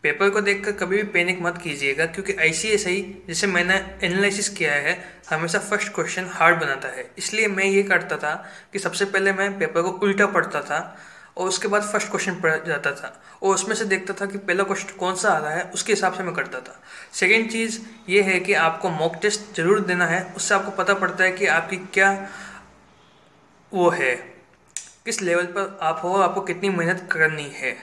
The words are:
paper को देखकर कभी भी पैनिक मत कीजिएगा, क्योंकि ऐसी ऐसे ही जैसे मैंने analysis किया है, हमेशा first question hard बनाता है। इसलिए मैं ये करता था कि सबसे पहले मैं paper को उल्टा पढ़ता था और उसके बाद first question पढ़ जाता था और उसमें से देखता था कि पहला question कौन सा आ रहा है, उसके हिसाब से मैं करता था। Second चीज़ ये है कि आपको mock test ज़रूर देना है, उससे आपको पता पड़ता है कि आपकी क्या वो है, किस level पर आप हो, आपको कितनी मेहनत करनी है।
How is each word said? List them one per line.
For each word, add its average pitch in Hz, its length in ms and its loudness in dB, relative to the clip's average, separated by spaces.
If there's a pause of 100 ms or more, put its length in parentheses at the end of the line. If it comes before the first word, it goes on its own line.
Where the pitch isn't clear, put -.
paper 170 280 2
को 208 100 2
देखकर 202 320 0
कभी 190 240 -2
भी 214 60 2
पैनिक 180 400 0
मत 170 160 -2
कीजिएगा, 143 480 -2
क्योंकि 190 260 -6
ऐसी 165 360 0
ऐसे 202 220 2
ही 190 120 0 (260)
जैसे 170 180 -2
मैंने 180 280 2 (280)
analysis 196 460 0
किया 151 240 -2
है, 151 260 0 (320)
हमेशा 165 280 -2
first 208 360 -2
question 180 380 -4
hard 170 280 4
बनाता 139 280 -4
है। 127 200 -10 (100)
इसलिए 214 300 0
मैं 190 160 0
ये 196 180 4
करता 170 340 0
था 151 180 -4 (380)
कि 202 60 -6
सबसे 175 260 -2
पहले 196 280 2
मैं 196 260 -2
paper 170 240 0
को 185 80 0 (120)
उल्टा 202 240 4
पढ़ता 160 340 0
था 151 360 -4 (400)
और 185 120 -2
उसके 190 200 -2
बाद 208 140 4
first 202 280 -2
question 196 240 -2
पढ़ 160 320 0
जाता 160 260 -2
था - 300 -12 (200)
और 190 120 4
उसमें 190 220 0
से 226 80 -2
देखता 190 300 0
था 202 120 -4
कि 196 120 -6
पहला 190 240 0
question 190 340 -4
कौन 180 180 -2
सा 208 160 2
आ 160 80 4
रहा 151 120 -2
है, 165 140 -2
उसके 190 280 -2
हिसाब 190 200 2
से 190 100 -6
मैं 175 120 -4
करता 135 260 -4
था। - 200 -18 (320)
Second 220 380 4
चीज़ 226 300 -4 (280)
ये 196 140 6
है 190 180 4
कि 180 140 2
आपको 160 360 2
mock 165 320 0
test - 340 -2
ज़रूर 190 240 4
देना 180 260 2
है, 175 160 0 (140)
उससे - 180 2
आपको 196 160 0
पता 190 240 2
पड़ता 185 300 2
है 185 80 4
कि 190 140 0
आपकी 170 300 2
क्या 190 360 2 (1600)
वो 175 180 4
है, 135 240 0 (920)
किस 226 180 -4
level 175 240 2
पर 190 360 -6
आप 165 220 0
हो, 180 120 0
आपको 175 240 4
कितनी 180 280 -2
मेहनत 175 440 0
करनी 156 420 2
है। 123 280 -4